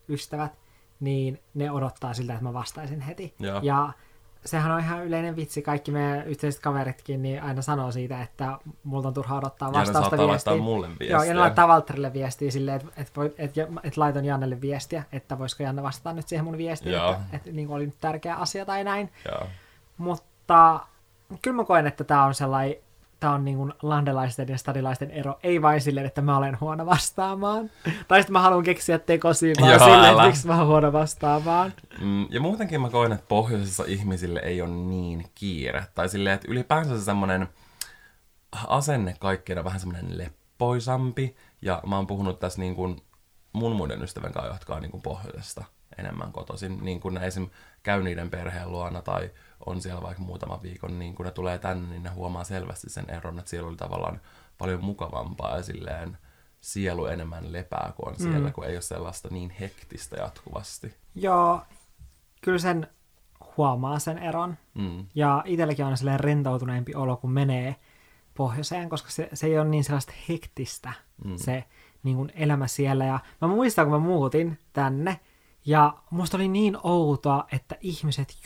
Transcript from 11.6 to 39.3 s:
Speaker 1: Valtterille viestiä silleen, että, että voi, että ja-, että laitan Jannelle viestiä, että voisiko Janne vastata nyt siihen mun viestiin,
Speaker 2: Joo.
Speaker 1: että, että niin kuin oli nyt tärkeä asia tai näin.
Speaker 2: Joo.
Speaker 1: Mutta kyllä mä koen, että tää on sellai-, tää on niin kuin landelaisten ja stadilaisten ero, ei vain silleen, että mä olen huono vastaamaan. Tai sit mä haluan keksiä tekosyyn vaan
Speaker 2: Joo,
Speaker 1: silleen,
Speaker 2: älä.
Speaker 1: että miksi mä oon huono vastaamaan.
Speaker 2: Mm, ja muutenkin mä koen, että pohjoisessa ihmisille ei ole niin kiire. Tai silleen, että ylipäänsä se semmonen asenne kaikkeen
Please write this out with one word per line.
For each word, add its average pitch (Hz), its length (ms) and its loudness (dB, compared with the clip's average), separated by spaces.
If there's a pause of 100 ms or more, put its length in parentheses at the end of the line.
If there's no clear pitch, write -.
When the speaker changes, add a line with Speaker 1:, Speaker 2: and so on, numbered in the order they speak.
Speaker 1:
Valtterille 139 460 4
viestiä 135 380 -4
silleen, 135 300 -2
että, 151 200 -14
että 127 140 -12
voi, 147 220 -2
että 147 220 -4
ja-, 156 80 0 (160)
että 156 180 -2
laitan 143 240 2
Jannelle 131 360 -2
viestiä, 143 500 -6
että 131 280 -8
voisiko 131 240 -6
Janne 139 200 -4
vastata 139 300 -8
nyt 165 140 -10
siihen 160 180 -4
mun 165 120 -8
viestiin, 165 380 -6
Speaker 2:
Joo. 87 160 2
Speaker 1:
että, 95 120 -4 (140)
että 175 140 -16
niin 151 160 -6
kuin 147 80 -8
oli 143 100 -4
nyt 147 160 -10
tärkeä 160 340 -6
asia 190 300 -6
tai 196 180 -4
näin. 202 280 -4 (200)
Speaker 2:
Joo. - 160 -6 (500)
Speaker 1:
Mutta 165 840 6 (600)
kyllä 254 140 0
mä 226 80 0
koen, 170 240 4
että 143 160 -4
tää 143 200 6
on 135 100 4
sellai-, 135 480 -2 (380)
tää 147 120 0
on 143 140 0
niin 135 120 -2
kuin 139 240 -4
landelaisten 139 680 0
ja 135 80 -4
stadilaisten 131 540 -4
ero, 139 320 -6
ei 175 180 2
vain 151 200 6
silleen, 139 240 0
että 139 160 -4
mä 143 160 4
olen 139 220 0
huono 156 260 -4
vastaamaan. 196 840 0 (380)
Tai 190 140 8
sit 190 100 0
mä 185 100 6
haluan 180 220 6
keksiä 175 360 2
tekosyyn 165 600 4
vaan 131 120 10
Speaker 2:
Joo, 117 80 12
Speaker 1:
silleen, 120 240 12
Speaker 2:
älä. 113 80 12
Speaker 1:
että 113 140 12
miksi 135 220 6
mä 170 100 4
oon 160 100 6
huono 151 260 8
vastaamaan. 156 800 2 (280)
Speaker 2:
Mm, 101 280 0
ja - 120 -2
muutenkin 175 400 -2
mä 123 80 0
koen, 117 220 2
että 101 160 -4
pohjoisessa 104 600 0
ihmisille 92 520 -2
ei 90 220 -2
ole 85 80 -4
niin 87 560 -4 (100)
kiire. 76 500 -6 (100)
Tai 90 140 0
silleen, 98 260 0
että 98 160 -8
ylipäänsä 135 480 0
se 101 60 -6
semmonen 98 420 0 (1200)
asenne 131 520 0
kaikkeen 95 400 -2